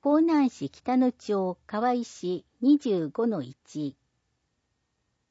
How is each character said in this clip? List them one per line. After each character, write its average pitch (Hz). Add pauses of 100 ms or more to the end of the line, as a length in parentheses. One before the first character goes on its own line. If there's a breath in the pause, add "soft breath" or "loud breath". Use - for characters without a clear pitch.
江 294
南 302
市 -
北 -
野 254
町 190
河 226
合 247
市 - (160)
二 285
十 180
五 226
の 208
一。 139 (1400)